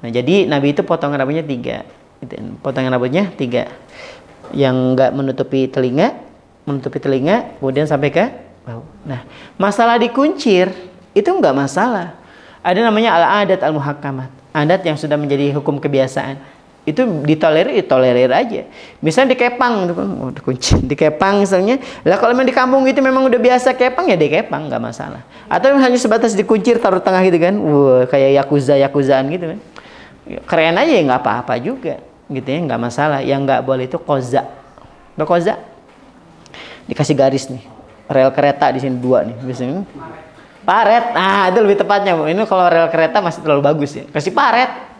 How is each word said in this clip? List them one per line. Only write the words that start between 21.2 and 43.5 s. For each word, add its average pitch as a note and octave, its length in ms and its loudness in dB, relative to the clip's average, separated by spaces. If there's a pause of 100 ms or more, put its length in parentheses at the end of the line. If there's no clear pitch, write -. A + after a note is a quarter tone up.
misalnya. G3 320 2 (240)
Lah, F3 160 2
kalau A#3 160 2
memang B3+ 160 2
di B3+ 80 0
kampung B3+ 320 2
itu C4+ 160 2
memang C4 240 2
udah B3 80 4
biasa B3 400 2
kepang, B3+ 320 0
ya G3+ 80 4
dikepang, D3+ 560 -2
nggak A#2+ 80 -4
masalah. A#2+ 400 -10 (320)
Atau C4+ 240 2
hanya B3 240 4
sebatas A3 320 2
dikuncir, G#3+ 480 2
taruh F#3+ 240 2
tengah F#3 240 2
gitu F3 80 4
kan, F3+ 240 2
wah, C#3 480 4
kayak C#3 320 4
yakuza, C#3 400 2
yakuzaan C#3 480 2
gitu E3 240 -6
kan. G#3 60 -10 (880)
Keren E3 320 2
aja D4+ 80 2
ya, A#3 160 4
nggak B2+ 160 2
apa-apa A#2+ 400 -2
juga, F3+ 400 -8 (320)
gitu C3 160 -8
ya, C3+ 160 -2
nggak A#2 160 -4
masalah. C3+ 400 -2
Yang C3+ 200 -2 (120)
nggak A#2+ 160 2
boleh C3 160 -2
itu B2+ 160 -8
koza. C3 480 -2 (720)
Nggak D#3 80 -4
koza? F3 260 0 (1300)
Dikasih C#3+ 320 -2
garis C3+ 320 0
nih, B2 160 -14 (400)
rel C3+ 240 4
kereta C#3+ 400 2
di C3 80 -4
sini C3 160 -4
dua B2+ 320 0
nih, A#2 160 -12
biasanya. B2+ 400 -8 (800)
Paret, A3+ 480 2
nah F#3+ 400 2
itu G#3 80 2
lebih G3+ 240 4
tepatnya, G3 320 0
Bu. D#3 160 -2
Ini G#3 160 -2
kalau F#3 240 2
rel E3 160 4
kereta E3 320 2
masih F3 240 -6
terlalu D3 160 2